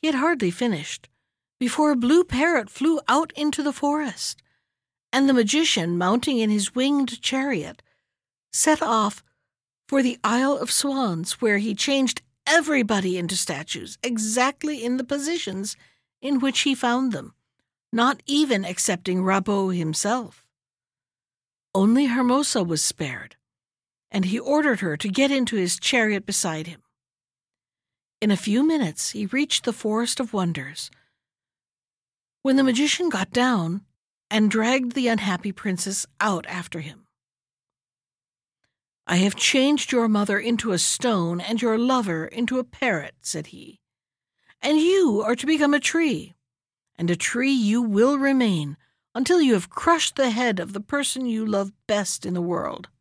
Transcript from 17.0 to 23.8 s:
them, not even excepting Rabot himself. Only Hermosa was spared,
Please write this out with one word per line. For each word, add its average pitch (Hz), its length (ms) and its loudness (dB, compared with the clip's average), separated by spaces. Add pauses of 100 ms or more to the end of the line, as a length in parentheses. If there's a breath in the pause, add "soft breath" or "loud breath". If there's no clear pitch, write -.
them, 143 220 -10 (560)
not 240 360 0
even 277 380 2
excepting 185 580 -2
Rabot 190 520 0
himself. 175 720 -4 (1300)
Only 226 320 4
Hermosa 247 580 2
was 165 180 -2
spared, - 540 -6 (760)